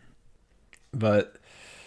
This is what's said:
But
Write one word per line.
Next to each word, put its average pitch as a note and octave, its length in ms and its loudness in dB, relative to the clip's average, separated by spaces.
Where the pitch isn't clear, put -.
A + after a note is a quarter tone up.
But G#2+ 420 0